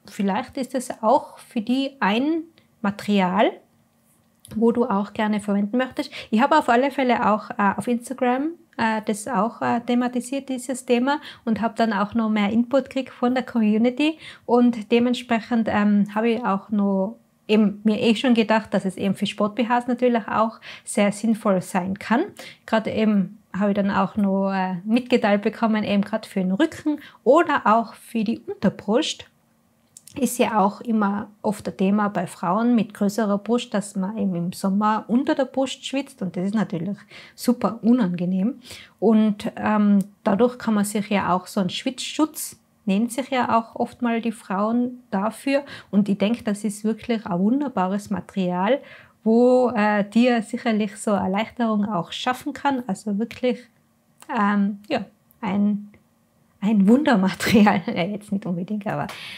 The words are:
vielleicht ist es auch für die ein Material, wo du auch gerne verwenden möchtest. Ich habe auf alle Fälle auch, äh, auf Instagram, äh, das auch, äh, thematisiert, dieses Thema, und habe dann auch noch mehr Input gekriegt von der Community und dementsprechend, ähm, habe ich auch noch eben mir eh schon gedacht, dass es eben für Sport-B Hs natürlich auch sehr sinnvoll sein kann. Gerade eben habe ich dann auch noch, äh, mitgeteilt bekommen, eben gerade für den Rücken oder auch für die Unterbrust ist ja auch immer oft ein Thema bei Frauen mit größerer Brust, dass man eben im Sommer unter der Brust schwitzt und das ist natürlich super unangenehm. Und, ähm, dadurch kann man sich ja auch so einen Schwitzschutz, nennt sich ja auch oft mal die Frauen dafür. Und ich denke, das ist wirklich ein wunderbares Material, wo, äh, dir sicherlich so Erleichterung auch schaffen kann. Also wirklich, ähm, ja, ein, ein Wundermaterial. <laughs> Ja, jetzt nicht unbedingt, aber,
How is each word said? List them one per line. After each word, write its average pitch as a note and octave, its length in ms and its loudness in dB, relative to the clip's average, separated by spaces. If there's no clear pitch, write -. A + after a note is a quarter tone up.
vielleicht G#3 540 -4
ist C4 160 -6
es - 280 -6
auch B3 360 2
für - 240 -8
die C4+ 380 -2
ein C4+ 420 0
Material, G3+ 680 0
wo A3+ 180 2
du A#3+ 120 0
auch G#3 280 -2
gerne G#3+ 280 -2
verwenden G#3 380 -2
möchtest. B3 340 -6
Ich A3 100 2
habe D4+ 180 4
auf D4+ 100 0
alle B3+ 220 4
Fälle A#3+ 420 2
auch, G#3 180 -2
äh, G3 260 0
auf G#3 120 -6
Instagram, B3+ 600 -2
äh, A3 280 0
das G#3+ 220 -4
auch, A#3 360 -2
äh, A#3+ 180 0
thematisiert, B3 680 -4
dieses B3+ 360 -8
Thema, B3+ 360 2
und A3+ 160 0
habe A3 160 -2
dann A3+ 160 0
auch G#3 220 -2
noch A3+ 140 0
mehr G#3 220 0
Input A#3+ 400 0
gekriegt C4 240 -6
von B3 200 0
der B3+ 100 -2
Community B3 720 2
und A#3+ 460 2
dementsprechend, A#3 760 0
ähm, G#3 440 2
habe A3+ 160 0
ich A3+ 140 -2
auch G3 260 -2
noch G3+ 460 0
eben G#3 380 2
mir G#3+ 160 2
eh A#3 160 4
schon B3 180 2
gedacht, A3 380 2
dass F#3+ 120 0
es F#3 120 -6
eben G3 180 0
für G3+ 120 -4
Sport-B G#3 400 -2
Hs A#3+ 200 0
natürlich A#3+ 420 0
auch A3 320 -2
sehr G3+ 280 0
sinnvoll G#3 480 0
sein F#3+ 380 -4
kann. C4 260 0
Gerade A3 240 0
eben G#3 480 0
habe G#3 120 2
ich G3 60 0
dann G3+ 140 0
auch F#3+ 260 0
noch, G3 360 0
äh, F#3 320 -2
mitgeteilt A3 580 2
bekommen, G#3+ 420 0
eben G3+ 180 2
gerade A3 260 -6
für G3+ 120 -4
den F#3 120 0
Rücken D4+ 480 -2
oder D4 420 4
auch A3 300 2
für - 300 -6
die A#3 160 -4
Unterbrust - 840 -2
ist B3 220 -2
ja A3 220 2
auch G3+ 200 0
immer G#3 480 -2
oft - 240 -4
ein F3 100 -8
Thema G3+ 320 2
bei F3+ 180 -4
Frauen A3 480 0
mit G#3 200 0
größerer G3+ 440 0
Brust, A#3+ 360 -2
dass G3+ 220 -4
man G3 200 -4
eben G3 200 -2
im F3 160 -4
Sommer G#3 560 0
unter C#4+ 260 2
der C#4+ 100 0
Brust C4 400 -4
schwitzt C#4 380 -6
und F3+ 140 -6
das F#3 100 -2
ist G3+ 80 -2
natürlich G3 440 -2
super A#3 480 0
unangenehm. F#3+ 800 0
Und, A3 560 2
ähm, G#3 420 4
dadurch A#3 360 2
kann A3 160 0
man G3+ 100 2
sich G#3 260 -4
ja F#3 240 0
auch F3+ 120 -2
so - 140 -4
einen F3+ 100 0
Schwitzschutz, - 880 -4
nennt G#3 260 0
sich C#4 180 -6
ja A#3+ 280 2
auch A3+ 180 -6
oft - 260 -6
mal A#3 180 0
die A#3 120 -2
Frauen A#3 800 -4
dafür. A3+ 540 -2
Und G3+ 180 4
ich G3 100 0
denke, A3 260 0
das G#3 200 -4
ist G#3 200 -6
wirklich A3 420 -4
ein F3 140 -2
wunderbares G#3 720 0
Material, F#3 680 -2
wo, B3 460 4
äh, G#3 340 2
dir A#3 380 2
sicherlich G#3+ 540 -2
so - 140 -4
Erleichterung G#3 760 0
auch F3+ 260 -4
schaffen B3+ 400 -4
kann. C4+ 340 -2
Also G3 320 -4
wirklich, A#3+ 480 -4
ähm, G3+ 600 0
ja, A3 180 -4
ein, G3+ 500 -2
ein G3 260 4
Wundermaterial. G#3 1000 4
<laughs> - 20 -20
Ja, F#3 180 -2
jetzt G3+ 280 -8
nicht G3 140 -4
unbedingt, F#3 400 -6
aber, D3 200 -4